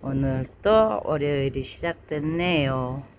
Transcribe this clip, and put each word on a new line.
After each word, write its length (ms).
오늘 440
또 420
월요일이 600
시작됐네요. 1400